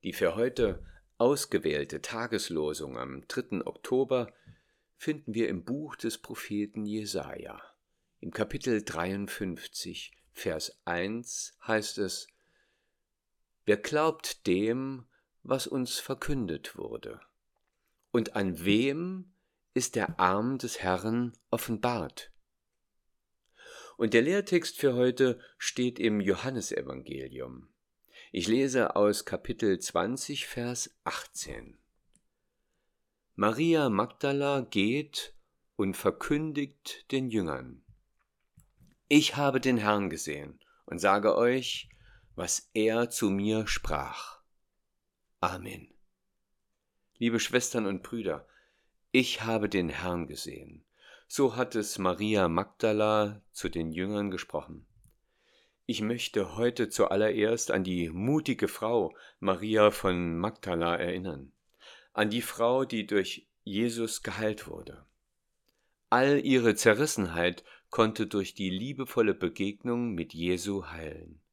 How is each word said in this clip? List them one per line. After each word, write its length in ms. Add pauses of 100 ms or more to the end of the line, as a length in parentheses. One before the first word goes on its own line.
Die 100
für 240
heute 480 (320)
ausgewählte 840
Tageslosung 960
am 280
dritten 360
Oktober 680 (680)
finden 340
wir 160
im 160
Buch 320
des 220
Propheten 680
Jesaja. 800 (580)
Im 120
Kapitel 520
dreiundfünfzig, 1300 (220)
Vers 500
eins 720 (100)
heißt 300
es: 300 (1400)
„Wer 140
glaubt 680
dem, 600 (360)
was 240
uns 340
verkündet 760
wurde? 460 (880)
Und 260
an 260
wem 680 (400)
ist 220
der 260
Arm 380
des 220
Herrn 520 (160)
offenbart?“ 840 (1700)
Und 180
der 80
Lehrtext 560
für 160
heute 440 (200)
steht 400
im 240
Johannesevangelium. 1500 (640)
Ich 160
lese 480
aus 300
Kapitel 520
zwanzig, 680
Vers 580
achtzehn. 720 (1600)
Maria 540
Magdala 720
geht 720 (420)
und 220
verkündigt 1120
den 160
Jüngern: 560 (1200)
„Ich 280
habe 240
den 160
Herrn 320
gesehen 500 (280)
und 120
sage 380
euch, 540 (440)
was 380
er 380
zu 180
mir 380
sprach.“ 760 (1000)
Amen. 520 (1300)
Liebe 200
Schwestern 460
und 180
Brüder, 460 (640)
ich 300
habe 260
den 220
Herrn 360
gesehen. 600 (460)
So 220
hat 220
es 200
Maria 520
Magdala 920 (120)
zu 160
den 240
Jüngern 400
gesprochen. 520 (1040)
Ich 140
möchte 560
heute 320
zuallererst 840
an 140
die 260
mutige 560
Frau 480 (240)
Maria 540
von 440
Magdala 600
erinnern, 560 (600)
an 160
die 120
Frau, 420
die 220
durch 420 (140)
Jesus 600
geheilt 420
wurde. 400 (1000)
All 360
ihre 300
Zerrissenheit 880 (280)
konnte 360
durch 280
die 160
liebevolle 640
Begegnung 800
mit 180
Jesu 520
heilen. 540 (120)